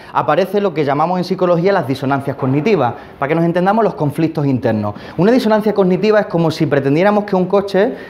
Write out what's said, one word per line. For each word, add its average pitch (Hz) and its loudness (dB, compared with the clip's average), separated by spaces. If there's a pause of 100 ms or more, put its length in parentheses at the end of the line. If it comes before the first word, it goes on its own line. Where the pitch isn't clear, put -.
(140)
aparece 185 0
lo 196 0
que 151 -2
llamamos 151 0
en 175 -4
psicología 175 0
las 175 0
disonancias 135 -4
cognitivas. 139 0 (240)
Para 135 -2
que 160 0
nos 165 2
entendamos, 180 0
los 190 0
conflictos 156 -2
internos. 110 0 (220)
Una 185 4
disonancia 214 2
cognitiva 202 2
es 196 -6
como 170 0
si 156 -2
pretendiéramos 151 2
que 202 -2
un 185 2
coche, 196 0 (160)